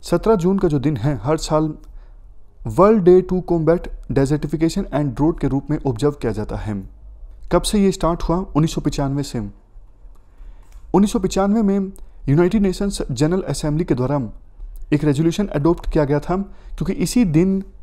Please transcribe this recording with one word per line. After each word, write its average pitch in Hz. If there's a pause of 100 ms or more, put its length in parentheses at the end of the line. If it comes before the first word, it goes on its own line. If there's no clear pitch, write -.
सत्रह 190
जून 190
का 185
जो 147
दिन 139
है, 123
हर 156
साल 156 (920)
world 185
day 180
to 185 (100)
combat 170 (240)
desertification 151
and 143
drought 151
के 143
रूप 135
में 151 (100)
ऑब्जर्व 135
किया 127
जाता 107
है। 104 (760)
कब 175
से -
ये 196
स्टार्ट 170
हुआ? 170
उन्नीस 160
सौ 165
पचानवे 143
से। 131 (1500)
उन्नीस 202
सौ 233
पचानवे 196
में 196 (380)
यूनाइटेड 180
नेशंस 196 (100)
जनरल 151
असेंबली 151
के 151
द्वारा 131 (760)
एक 147
रेजोल्यूशन 160
अडॉप्ट 156
किया 156
गया 143
था, 175 (400)
क्योंकि 175
इसी 233
दिन 185 (200)